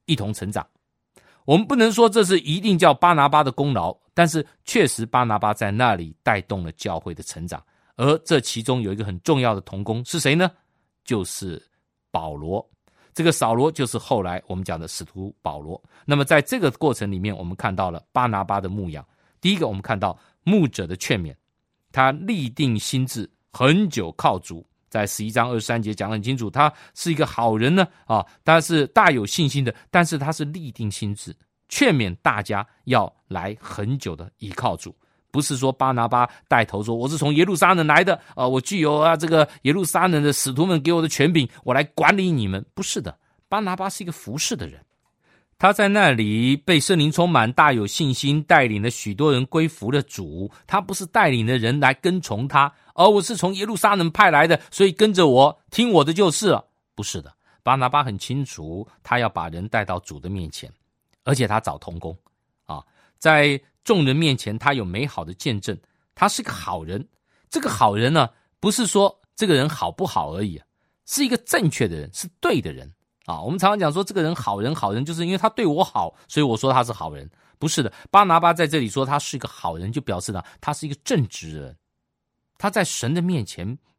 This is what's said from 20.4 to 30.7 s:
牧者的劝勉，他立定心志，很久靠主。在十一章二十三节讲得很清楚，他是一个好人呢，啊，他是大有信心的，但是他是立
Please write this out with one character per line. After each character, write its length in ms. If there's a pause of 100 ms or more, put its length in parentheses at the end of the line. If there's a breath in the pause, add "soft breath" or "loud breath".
牧 240
者 200
的 100
劝 240
勉， 120 (600)
他 180
立 380
定 280
心 300
志， 240 (220)
很 360
久 240
靠 280
主。 260 (220)
在 180
十 180
一 60
章 200
二 40
十 60
三 200
节 140
讲 140
得 60
很 80
清 140
楚， 140
他 220 (220 loud breath)
是 180
一 20
个 120
好 300
人 160
呢， 140 (200 soft breath)
啊， 180 (200 soft breath)
他 160
是 280
大 220
有 160
信 200
心 160
的， 100 (180 soft breath)
但 140
是 120
他 160
是 140
立 260